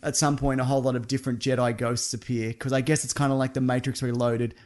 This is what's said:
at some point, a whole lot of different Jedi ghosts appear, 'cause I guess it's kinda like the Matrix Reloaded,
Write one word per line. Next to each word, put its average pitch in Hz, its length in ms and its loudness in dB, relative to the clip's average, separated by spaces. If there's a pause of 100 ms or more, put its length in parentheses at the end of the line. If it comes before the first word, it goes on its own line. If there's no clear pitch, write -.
at 147 120 -2
some 147 200 2
point, 131 240 0
a 127 40 2
whole 135 180 2
lot 127 120 2
of 113 140 -4
different 131 320 -2
Jedi 123 360 2
ghosts 120 380 -2
appear, 113 380 -4
'cause 131 200 -4
I 131 80 2
guess 147 220 2
it's - 100 -6
kinda 139 220 2
like 131 200 0
the 131 60 -2
Matrix 127 400 0
Reloaded, 120 540 0 (100)